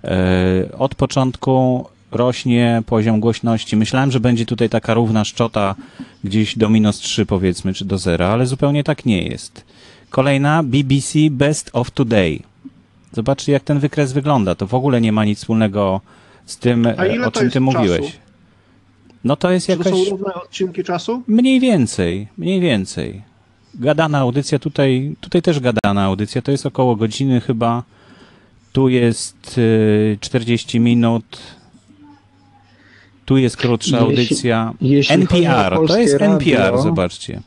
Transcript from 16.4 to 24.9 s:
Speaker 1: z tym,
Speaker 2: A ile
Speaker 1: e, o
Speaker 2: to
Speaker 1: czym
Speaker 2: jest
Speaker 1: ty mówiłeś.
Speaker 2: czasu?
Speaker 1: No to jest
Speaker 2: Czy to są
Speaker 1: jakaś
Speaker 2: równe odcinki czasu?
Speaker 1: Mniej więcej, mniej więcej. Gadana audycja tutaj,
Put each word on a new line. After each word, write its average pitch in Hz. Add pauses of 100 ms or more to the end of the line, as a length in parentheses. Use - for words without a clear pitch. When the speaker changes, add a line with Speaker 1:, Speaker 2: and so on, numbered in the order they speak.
Speaker 1:
z -
tym, 120 (100)
Speaker 2:
A -
ile 226
Speaker 1:
e, -
o 110
Speaker 2:
to -
Speaker 1:
czym -
Speaker 2:
jest 123
Speaker 1:
ty 135
mówiłeś. 117
Speaker 2:
czasu? 156 (1080)
Speaker 1:
No 135
to 180
jest 180
Speaker 2:
Czy 185
to 175
są 190
Speaker 1:
jakaś 185
Speaker 2:
równe 190
odcinki 180
czasu? 220
Speaker 1:
Mniej 247
więcej, 107 (100)
mniej 180
więcej. 101 (540)
Gadana 151
audycja 135
tutaj, 139